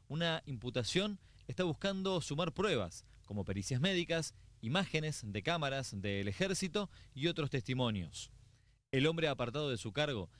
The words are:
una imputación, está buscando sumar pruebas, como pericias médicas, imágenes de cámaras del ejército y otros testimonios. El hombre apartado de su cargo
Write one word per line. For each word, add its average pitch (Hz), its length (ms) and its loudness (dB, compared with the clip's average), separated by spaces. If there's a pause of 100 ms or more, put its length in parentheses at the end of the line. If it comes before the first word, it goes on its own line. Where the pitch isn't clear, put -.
una 160 380 0
imputación, 135 720 0 (280)
está 143 160 -2
buscando 190 580 0
sumar 156 320 -2
pruebas, 143 520 0 (200)
como 104 180 -2
pericias 101 380 0
médicas, 165 520 2 (280)
imágenes 156 640 0
de 104 180 -4
cámaras 135 560 0
del 98 280 0
ejército 190 640 0 (240)
y 135 140 0
otros 156 220 0
testimonios. 120 840 0 (600)
El 135 140 6
hombre 160 220 2
apartado 135 420 0
de 123 80 0
su 110 140 -6
cargo 135 380 0 (100)